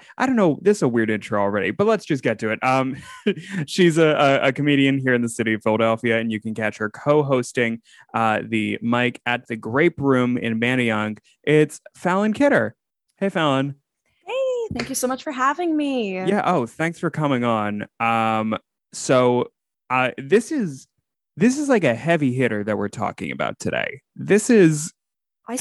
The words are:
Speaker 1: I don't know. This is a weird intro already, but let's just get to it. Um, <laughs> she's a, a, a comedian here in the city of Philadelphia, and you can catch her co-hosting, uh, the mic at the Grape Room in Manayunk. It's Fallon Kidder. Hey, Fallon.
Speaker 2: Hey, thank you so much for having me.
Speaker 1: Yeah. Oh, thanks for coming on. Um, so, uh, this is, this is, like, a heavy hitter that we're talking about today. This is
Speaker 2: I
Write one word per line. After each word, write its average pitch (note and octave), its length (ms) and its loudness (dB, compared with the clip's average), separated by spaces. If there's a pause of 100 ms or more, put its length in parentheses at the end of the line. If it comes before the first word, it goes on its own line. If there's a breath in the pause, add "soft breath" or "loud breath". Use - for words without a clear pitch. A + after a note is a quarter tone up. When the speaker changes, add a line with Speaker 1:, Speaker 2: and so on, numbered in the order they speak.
(160 loud breath)
Speaker 1:
I - 80 -2
don't C4 120 0
know. F3+ 260 4
This G3+ 160 4
is - 40 -2
a D3 60 4
weird A#2 220 2
intro G#2+ 280 -2
already, G2 320 0
but G3+ 160 -2
let's A3 200 0
just C#3 160 -2
get A2+ 160 -2
to A2 100 -4
it. A2 160 -2
Um, C3 320 0 (300 loud breath)
<laughs> F#3 400 -4
she's E3+ 320 4
a, D3 440 4
a, C3+ 60 2
a C3 40 2
comedian C#3 460 2
here C3 140 0
in A#2+ 80 2
the A#2+ 80 -2
city A2+ 240 -2
of G#2+ 100 -4
Philadelphia, A2+ 560 2
and A2+ 140 -2
you G#2+ 80 -4
can A2 140 -8
catch G#2+ 240 -4
her G#2+ 100 -4
co-hosting, B2+ 920 0 (320 soft breath)
uh, A2 340 0
the G#2 320 -2
mic A#2+ 460 -2
at B2 220 -4
the A#2+ 80 -6
Grape B2+ 440 -2
Room B2 380 2
in A2+ 200 -4
Manayunk. A2+ 600 -2 (260 soft breath)
It's D3+ 340 2 (160)
Fallon G3+ 380 0
Kidder. G#3+ 420 2 (440)
Hey, G3 100 -2
Fallon. C#3 460 0 (520)
Speaker 2:
Hey, B4 460 -4
thank A#3 160 -6
you C4+ 60 -8
so B3+ 120 -4
much B3+ 160 -6
for D#4 100 -8
having D4 440 -2
me. B3+ 380 -2
Speaker 1:
Yeah. F#3 320 0
Oh, D#3+ 180 2
thanks E3 340 -6
for E3+ 120 -4
coming C#3 340 0
on. G#2 420 -2 (140)
Um, A2 560 0 (380)
so, B2 580 2 (380)
uh, B2+ 260 0
this D#3+ 340 0
is, F#3+ 360 -6 (500)
this B3 220 2
is, D4 100 -2
like, A3+ 160 2
a A#2+ 100 2
heavy C#3+ 380 0
hitter A2+ 320 0
that G#2 140 -2
we're G2+ 100 -2
talking F2+ 420 -6
about B1 280 -4
today. - 420 -4 (160)
This F3 320 2
is E3 460 4 (540)
Speaker 2:
I A#3 120 -8